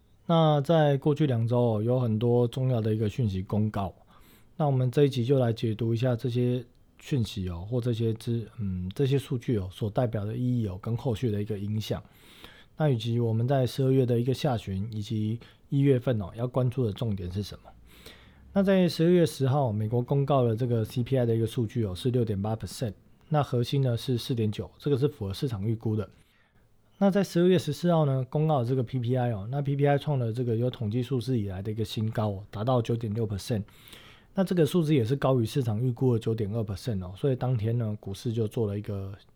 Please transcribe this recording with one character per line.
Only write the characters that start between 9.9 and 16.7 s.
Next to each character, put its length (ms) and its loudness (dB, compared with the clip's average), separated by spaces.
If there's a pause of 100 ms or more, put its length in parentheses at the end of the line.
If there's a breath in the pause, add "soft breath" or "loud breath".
表 160 -4
的 120 -6
意 240 0
义 60 -2
哦， 160 -6
跟 140 -4
后 180 -2
续 160 -2
的 100 -2
一 40 -4
个 120 -6
影 240 -4
响。 220 -6 (760 loud breath)
那 120 2
以 100 2
及 220 -2
我 120 0
们 140 0
在 180 2
十 200 -2
二 80 4
月 120 6
的 140 2
一 60 0
个 100 0
下 220 0
旬 340 -4
以 100 -6
及 380 -2 (300 loud breath)
一 100 0
月 180 6
份 240 0
哦， 140 -8
要 100 -6
关 240 0
注 160 -2